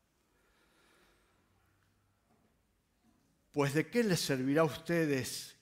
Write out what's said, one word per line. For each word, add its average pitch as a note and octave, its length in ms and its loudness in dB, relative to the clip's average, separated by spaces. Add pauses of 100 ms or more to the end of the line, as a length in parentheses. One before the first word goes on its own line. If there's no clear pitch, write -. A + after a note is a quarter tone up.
(3500)
Pues, C#3 220 0
¿de D#3 140 2
qué E3 160 0
les D#3+ 160 2
servirá C#3 420 0
a E3 40 4
ustedes D3+ 960 -2